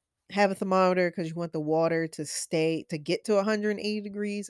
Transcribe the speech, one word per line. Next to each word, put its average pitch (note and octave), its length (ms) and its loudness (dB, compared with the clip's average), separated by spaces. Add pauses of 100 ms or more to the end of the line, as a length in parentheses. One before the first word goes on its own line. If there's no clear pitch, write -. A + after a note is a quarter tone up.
(300)
have G3+ 220 4
a - 20 -2
thermometer F#3 560 4
'cause E3+ 180 -6
you D#3+ 60 -8
want E3+ 180 -6
the D#3+ 80 -2
water E3 480 2
to D#3 160 -8
stay, D#3+ 640 -2
to D#3 80 -4
get - 260 -2
to G#3 140 2
a G3 40 2
hundred G#3+ 300 0
and G3+ 80 -6
eighty G#3+ 200 -4
degrees G3+ 500 -6